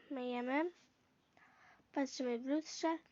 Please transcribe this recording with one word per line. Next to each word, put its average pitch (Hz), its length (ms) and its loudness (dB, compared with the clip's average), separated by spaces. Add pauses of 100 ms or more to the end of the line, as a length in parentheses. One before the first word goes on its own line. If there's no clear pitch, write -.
(100)
Myjemy. 254 640 0 (1200)
Patrzymy 254 480 0
w 254 60 -8
lustrze. 311 520 0 (140)